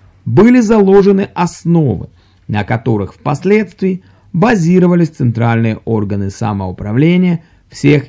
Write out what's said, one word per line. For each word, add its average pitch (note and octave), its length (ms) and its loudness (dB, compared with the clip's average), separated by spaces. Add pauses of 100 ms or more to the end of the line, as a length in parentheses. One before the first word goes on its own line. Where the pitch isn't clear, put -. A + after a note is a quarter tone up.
(260)
были G#3+ 340 4
заложены G3 720 4
основы, D#3+ 760 -2 (380)
на - 160 -4
которых A2+ 500 -4
впоследствии F#3+ 880 -4 (320)
базировались F3 760 2
центральные A#2 760 -2
органы G2+ 440 -4
самоуправления A2+ 1120 -2 (260)
всех C#3+ 400 0